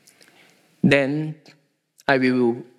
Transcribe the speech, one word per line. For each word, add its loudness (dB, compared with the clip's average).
Then 0
I 2
will 0